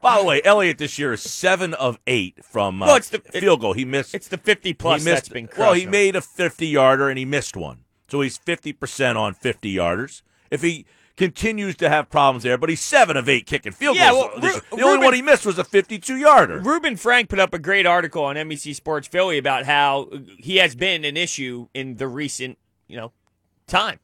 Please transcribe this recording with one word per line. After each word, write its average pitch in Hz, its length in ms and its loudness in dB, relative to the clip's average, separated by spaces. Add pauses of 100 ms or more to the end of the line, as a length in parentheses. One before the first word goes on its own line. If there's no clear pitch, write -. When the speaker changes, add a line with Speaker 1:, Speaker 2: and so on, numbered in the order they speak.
Speaker 1:
By 240 160 4
the 202 60 2
way, 147 200 2
Elliott 190 340 4
this 147 200 -8
year 139 140 -2
is 107 100 -8
seven 180 520 -2
of 123 320 -4
eight 107 380 -4
from, 98 380 -4
uh, - 40 0
Speaker 2:
Well, 285 100 8
it's 214 120 -2
the, - 140 -8 (100)
it 185 80 -6
Speaker 1:
field 175 200 4
goal. 107 120 -2
He 123 120 -4
missed 135 300 -6
Speaker 2:
it's - 140 -12
the 190 80 -8
fifty 196 380 -2
plus 156 280 0
Speaker 1:
he 165 80 0
missed, 143 140 0
Speaker 2:
that's - 40 -20
been 113 280 -12
Speaker 1:
well, 208 160 4
he 180 100 2
Speaker 2:
crushing. 185 80 -8
Speaker 1:
made 196 260 2
a 180 40 -2
fifty-yarder 139 880 0
and 131 100 -4
he 131 60 -8
missed 135 320 -6
one. 71 220 -12 (300)
So 143 120 -4
he's 131 160 -4
fifty 165 360 -8
percent 127 440 -4
on 107 180 -2
fifty-yarders. 98 880 -4 (280)
If 143 120 -4
he 165 240 -4 (300)
continues 202 600 -2
to 165 120 0
have 147 220 0
problems 135 320 2
there, 123 160 0
but 160 100 -2
he's 156 120 -4
seven 214 360 4
of 127 120 -2
eight 131 180 0
kicking 131 260 -6
field 277 240 -2
Speaker 2:
Yeah, 339 140 6
Speaker 1:
goals 247 220 2
Speaker 2:
well, 240 80 -10
Speaker 1:
this - 20 -6
Speaker 2:
Ru-, 370 100 2
Speaker 1:
year. - 180 -6
The 233 120 -10
only 269 120 6
Speaker 2:
Ruben 269 100 2
Speaker 1:
one 262 100 6
he 247 80 0
missed 277 240 4
was 180 120 -2
a 180 60 -2
fifty-two-yarder. 214 960 4
Speaker 2:
Ruben 285 360 -2
Frank 240 320 0
put 202 100 -4
up 185 160 2
a 175 40 -8
great 180 280 0
article 175 380 0
on 139 120 -6
N 156 120 -8
B 156 80 -10
C 147 180 -14
Sports 147 340 -8
Philly 180 300 -2
about 131 260 -2
how 143 460 0 (280)
he 180 180 -4
has 175 180 4
been 170 300 -4
an 147 120 -6
issue 127 580 -6
in 131 220 -10
the 131 120 -6
recent, 127 500 -10 (280)
you 104 100 -18
know, 117 160 -12 (540)
time. 196 380 -2